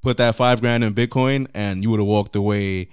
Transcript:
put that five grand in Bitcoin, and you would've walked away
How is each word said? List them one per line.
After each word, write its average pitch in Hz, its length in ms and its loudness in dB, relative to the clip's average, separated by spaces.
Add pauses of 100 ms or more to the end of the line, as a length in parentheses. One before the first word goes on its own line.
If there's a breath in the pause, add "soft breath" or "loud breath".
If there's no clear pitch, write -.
put 127 140 0
that 120 180 2
five 123 260 2
grand 117 220 2
in 110 100 0
Bitcoin, 131 600 0
and 101 300 -4
you 113 60 0
would've 107 140 2
walked 104 300 0
away 101 580 -2